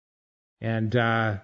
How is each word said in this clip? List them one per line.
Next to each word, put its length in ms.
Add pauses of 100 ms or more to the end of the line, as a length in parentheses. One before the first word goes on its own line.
(600)
And, 360
uh, 480